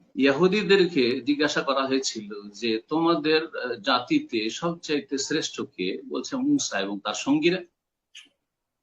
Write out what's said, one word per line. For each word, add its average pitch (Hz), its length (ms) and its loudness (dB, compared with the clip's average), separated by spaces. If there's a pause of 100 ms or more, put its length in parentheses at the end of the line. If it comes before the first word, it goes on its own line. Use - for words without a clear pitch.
(160)
ইহুদিদেরকে 165 1080 4
জিজ্ঞাসা 147 400 0
করা 135 260 0
হয়েছিল 107 640 -4
যে, 110 380 -2
"তোমাদের, 156 540 2 (160)
আহ, 123 180 -4
জাতিতে 123 760 0
সবচাইতে 151 680 -4
শ্রেষ্ঠ 151 440 -4
কে?" 92 480 -6
বলছে, 135 260 -6
"মূসা 135 440 0
এবং 98 200 -4
তার 104 140 -6
সঙ্গীরা, 156 460 2 (1200)